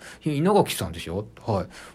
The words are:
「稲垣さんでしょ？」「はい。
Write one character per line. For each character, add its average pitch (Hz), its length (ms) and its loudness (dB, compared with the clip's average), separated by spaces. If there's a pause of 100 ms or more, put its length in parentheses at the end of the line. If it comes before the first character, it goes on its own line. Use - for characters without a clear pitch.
(260)
「稲 156 280 2
垣 - 220 4
さ 90 120 -4
ん 80 40 -8
で 82 80 -10
し - 100 -10
ょ？」 98 180 -4 (180)
「は 98 180 2
い。 - 40 -8 (280)